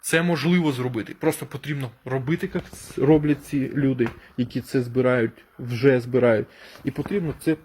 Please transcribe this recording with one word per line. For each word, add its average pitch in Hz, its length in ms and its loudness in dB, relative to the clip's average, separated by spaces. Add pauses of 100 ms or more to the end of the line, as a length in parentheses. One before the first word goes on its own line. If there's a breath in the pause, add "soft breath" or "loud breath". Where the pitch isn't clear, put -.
Це 165 220 0
можливо 165 500 2
зробити. 123 420 -4
Просто 151 320 -2
потрібно 139 440 -8 (140)
робити, 135 500 -2
як 175 160 -4
ц-, - 360 -4
роблять 147 380 4
ці 135 300 -2
люди, 127 340 2 (280 loud breath)
які 123 240 -4
це 131 220 -2
збирають, 120 640 0 (140)
вже 123 420 2
збирають. 123 460 2 (380 loud breath)
І 143 60 -2
потрібно 160 500 -4
це 160 240 0